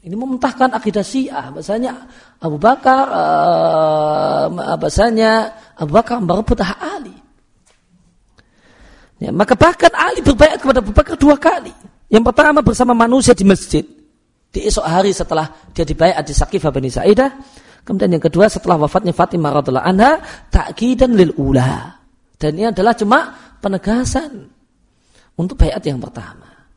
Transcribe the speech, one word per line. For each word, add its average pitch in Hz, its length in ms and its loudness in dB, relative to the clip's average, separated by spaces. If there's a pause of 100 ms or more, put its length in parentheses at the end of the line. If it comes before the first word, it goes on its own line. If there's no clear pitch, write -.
Ini 170 140 -10
mementahkan 254 560 -2
akidah 208 320 -4
Syiah. 143 480 -6
Bahasanya 226 560 -8 (320)
Abu 151 160 -6
Bakar, 262 460 2 (100)
eh, 156 1300 0 (300)
bahasanya 220 760 0 (240)
Abu 147 160 -6
Bakar 233 260 0
merebut 196 400 -2
hak 190 220 -4
Ali. 320 340 -10 (2000)
Ya, - 80 -8
maka 208 240 0
bahkan 339 400 4
Ali 381 240 -2
berbaiat 285 400 2
kepada 254 240 0
Abu 208 80 -8
Bakar 302 240 0
dua 285 240 4
kali. 330 320 -2 (400)
Yang 226 160 4
pertama 294 320 2
bersama 240 320 2
manusia 233 400 4
di 196 160 4
masjid. 175 380 0 (680)
Di 190 140 -6
esok - 180 0
hari 185 300 2
setelah 156 340 -4 (220)
dia - 160 -4
dibaiat 165 400 0
di 147 80 -10
Saqifah 156 340 0
Bani 131 220 -4
Sa'idah. 214 400 2 (560)
Kemudian 190 320 0
yang - 40 -6
kedua 175 280 2
setelah 175 280 -2
wafatnya 151 360 -2
Fatimah 151 480 0
radhiyallahu 131 240 -2
anha, 208 240 6 (400)
ta'kidan 247 640 0
lil 175 240 4
ula. 135 560 -2 (400)
Dan 151 240 -4
ini 226 100 0
adalah 208 240 0
cuma 233 400 0 (300)
penegasan 233 840 -4 (920)
untuk 180 160 -6
baiat - 280 0
yang 131 200 -6
pertama. - 500 -18 (240)